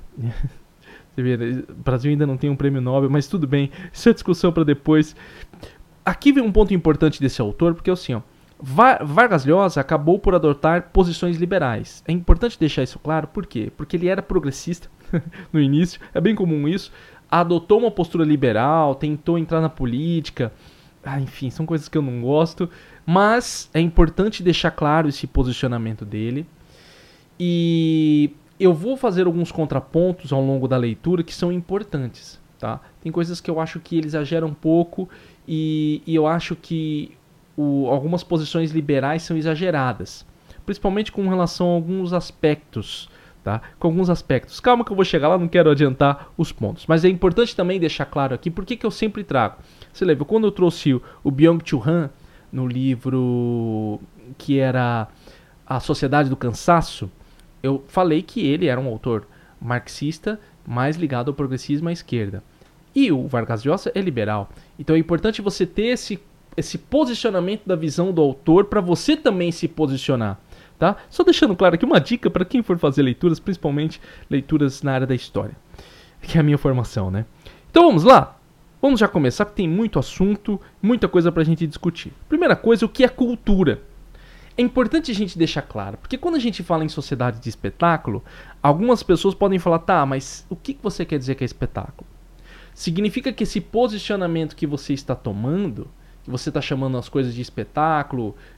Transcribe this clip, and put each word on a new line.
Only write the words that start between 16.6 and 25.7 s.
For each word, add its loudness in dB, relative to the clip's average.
isso. -4
Adotou 4
uma 2
postura 0
liberal, 2
tentou -2
entrar -2
na 0
política. -4
Ah, -6
enfim, -6
são -6
coisas -4
que -4
eu 0
não -6
gosto, 0
mas 0
é 0
importante 2
deixar 2
claro 0
esse -6
posicionamento -2